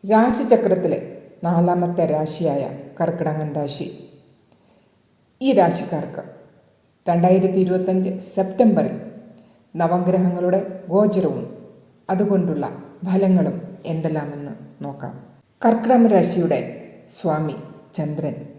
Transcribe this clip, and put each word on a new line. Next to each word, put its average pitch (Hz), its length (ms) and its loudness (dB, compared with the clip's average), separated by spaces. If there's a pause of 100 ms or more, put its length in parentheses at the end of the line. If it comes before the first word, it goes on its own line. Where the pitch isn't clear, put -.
രാശിചക്രത്തിലെ 214 920 2 (440)
നാലാമത്തെ 175 640 2
രാശിയായ 151 560 -2 (300)
കർക്കിടകൻ 156 600 -4
രാശി. 143 340 -4 (1500)
ഈ 269 120 0
രാശിക്കാർക്ക് 170 720 0 (840)
രണ്ടായിരത്തി 185 540 4
ഇരുപത്തഞ്ച് 185 500 0 (180)
സെപ്റ്റംബറിൽ 190 680 2 (760)
നവഗ്രഹങ്ങളുടെ 180 840 2 (280)
ഗോചരവും 185 560 2 (640)
അതുകൊണ്ടുള്ള 180 560 0 (400)
ഫലങ്ങളും 185 520 2 (300)
എന്തെല്ലാമെന്ന് 151 680 -6 (260)
നോക്കാം. 139 340 -12 (480)
കർക്കിടകം 226 460 4
രാശിയുടെ 170 520 2 (500)
സ്വാമി 156 460 -4 (380)
ചന്ദ്രൻ. 147 420 -6 (220)